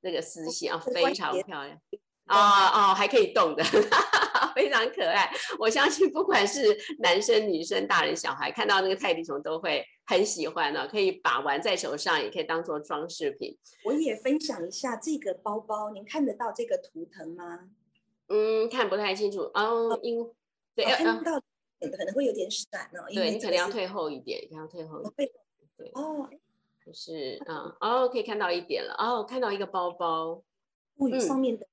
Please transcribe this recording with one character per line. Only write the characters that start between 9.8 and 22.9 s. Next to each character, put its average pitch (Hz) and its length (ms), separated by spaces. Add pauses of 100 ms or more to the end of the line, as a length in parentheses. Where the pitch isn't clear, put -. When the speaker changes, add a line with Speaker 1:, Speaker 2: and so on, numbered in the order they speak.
Speaker 1:
很 190 180
喜 175 240
欢 160 300
哦， - 100
可 214 120
以 190 120
把 139 280
玩 143 200
在 190 160
手 147 220
上， 156 240
也 110 80
可 175 100
以 156 40
当 165 200
做 156 160
装 151 300
饰 147 220
品。 - 260 (260)
Speaker 2:
我 220 80
也 294 240
分 269 240
享 190 280
一 - 20
下 247 260
这 294 220
个 190 160
包 208 260
包， 214 300
您 208 160
看 302 180
得 240 120
到 233 160
这 233 140
个 196 120
图 165 340
腾 160 180
吗？ 180 420 (560)
Speaker 1:
嗯， 220 420
看 240 180
不 190 80
太 202 200
清 202 160
楚。 196 80 (160)
哦， 226 340
Speaker 2:
哦。 - 140
Speaker 1:
因-， 233 160 (560)
对， 214 100
Speaker 2:
哦， - 40
Speaker 1:
呃， 269 80
Speaker 2:
看 330 260
到 320 180 (380)
可 - 260
能 185 80
会 269 120
有 233 60
点 185 200
闪 - 420